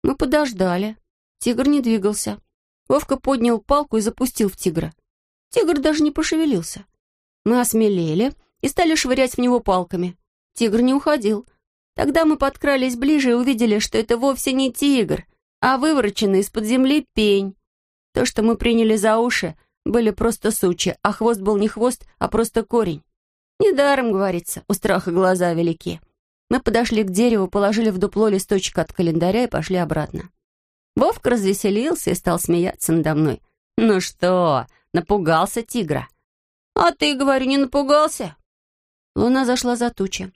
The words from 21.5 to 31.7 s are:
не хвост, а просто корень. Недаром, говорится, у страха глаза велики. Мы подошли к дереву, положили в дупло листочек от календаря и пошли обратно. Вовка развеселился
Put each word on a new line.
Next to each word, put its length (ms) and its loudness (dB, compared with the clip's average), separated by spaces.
не 100 0
хвост, 380 -4
а 80 -2
просто 360 -2
корень. 400 -2
Недаром, 520 2
говорится, 560 -4
у 60 -2
страха 380 -2
глаза 420 2
велики. 480 -4
Мы 100 0
подошли 440 0
к 80 -2
дереву, 360 2
положили 440 0
в 60 -4
дупло 300 0
листочек 500 -2
от 140 -2
календаря 520 0
и 40 -2
пошли 300 -4
обратно. 520 -6
Вовка 360 0
развеселился 800 -2